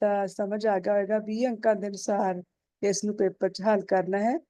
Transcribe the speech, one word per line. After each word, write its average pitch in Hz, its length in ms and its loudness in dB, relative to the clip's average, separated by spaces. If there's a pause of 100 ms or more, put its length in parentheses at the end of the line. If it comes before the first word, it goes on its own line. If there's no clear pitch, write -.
ਦਾ 202 260 2
ਸਮਝ 208 400 -4
ਆ 202 120 2
ਗਿਆ 196 140 0
ਹੋਵੇਗਾ। 202 260 2
ਵੀਹ 214 300 -2
ਅੰਕਾਂ 220 260 2
ਦੇ 196 120 -6
ਅਨੁਸਾਰ 196 560 -2 (400)
ਇਸ 196 220 0
ਨੂੰ 208 120 -2
ਪੇਪਰ 190 320 0
'ਚ 185 140 -8
ਹੱਲ 214 180 4
ਕਰਨਾ 185 380 0
ਹੈ। 233 200 0 (120)